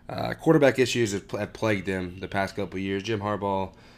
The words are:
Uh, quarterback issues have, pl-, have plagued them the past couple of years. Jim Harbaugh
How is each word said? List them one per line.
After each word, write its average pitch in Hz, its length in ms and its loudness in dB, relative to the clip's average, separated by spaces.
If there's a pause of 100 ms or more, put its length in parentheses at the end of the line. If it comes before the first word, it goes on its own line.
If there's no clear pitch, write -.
Uh, 117 280 -6
quarterback 139 440 6
issues 120 340 2
have, 98 160 -4
pl-, 107 100 -6
have 104 160 -4
plagued 104 320 0
them 92 340 -4
the 95 80 -8
past 98 280 -2
couple 95 200 -6
of 95 60 -4
years. 98 220 -2
Jim 107 160 -2
Harbaugh 98 520 -2 (260)